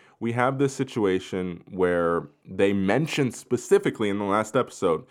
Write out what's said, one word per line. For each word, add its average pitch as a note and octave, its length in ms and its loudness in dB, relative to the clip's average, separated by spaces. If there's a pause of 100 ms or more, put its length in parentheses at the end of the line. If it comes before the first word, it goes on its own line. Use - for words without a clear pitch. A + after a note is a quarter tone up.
(180)
we A#2 140 -4
have B2+ 260 0
this C#3 160 2
situation F#2 960 -2
where F2 580 2 (160)
they G2 280 0
mentioned A2+ 640 0
specifically - 720 0
in G2+ 100 -2
the G#2 60 -4
last G#2 320 0
episode F#2 540 0